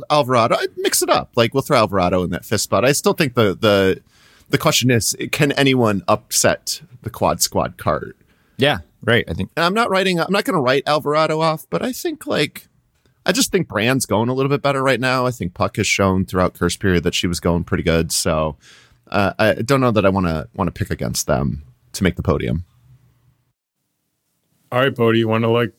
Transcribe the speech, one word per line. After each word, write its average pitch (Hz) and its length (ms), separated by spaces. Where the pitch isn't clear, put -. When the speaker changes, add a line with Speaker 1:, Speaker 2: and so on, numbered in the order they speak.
Speaker 1:
Alvarado. 127 460
I'd 381 220
mix 370 240
it 359 80
up. - 260
Like, 117 180
we'll 135 80
throw 147 160
Alvarado 92 460
in 82 60
that 85 140
fifth - 180
spot. 101 220
I 139 80
still 202 200
think 147 220
the, 104 200
the, 98 460
the 135 80
question 131 320
is, 117 260
can 147 200
anyone 123 560
upset - 760
the - 80
Quad 87 300
Squad - 380
cart? - 380
Speaker 2:
Yeah, 131 220
right. 113 240
I - 60
think, - 220
Speaker 1:
And 165 80
I'm 180 100
not 226 160
writing, 190 280
I'm 165 140
not 202 120
gonna 190 160
write 135 280
Alvarado 156 520
off, 160 300
but 165 120
I 247 100
think, 311 340
like, 156 400
I 185 80
just 254 200
think 185 160
Brand's 120 380
going 110 220
a 131 60
little 135 160
bit 143 120
better 139 200
right 131 180
now. 127 260
I 127 40
think 101 240
Puck - 220
has 107 100
shown 95 380
throughout 90 300
Curse 87 220
Period 87 280
that 87 100
she - 140
was 87 100
going 87 260
pretty 82 200
good. 82 280
So, 78 440
uh, 98 300
I 107 160
don't 131 260
know 127 100
that 101 160
I - 20
wanna, 87 460
wanna 92 160
pick - 200
against - 360
them 71 360
to - 120
make 87 120
the - 60
podium. 71 420
Speaker 3:
All 123 80
right, 139 140
Bodie, 117 260
you 113 80
wanna, 113 220
like, 117 280